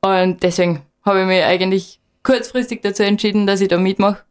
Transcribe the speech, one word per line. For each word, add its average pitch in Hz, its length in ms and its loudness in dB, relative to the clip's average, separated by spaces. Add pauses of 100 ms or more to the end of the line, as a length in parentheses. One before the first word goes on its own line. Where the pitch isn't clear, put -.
Und 185 420 0
deswegen 175 400 0 (220)
habe 190 180 2
ich 190 40 0
mich 185 160 2
eigentlich 185 580 -2 (220)
kurzfristig 247 600 -2
dazu 202 200 -2
entschieden, 208 440 0
dass 196 140 0
ich 196 80 2
da 175 100 2
mitmache. 190 520 0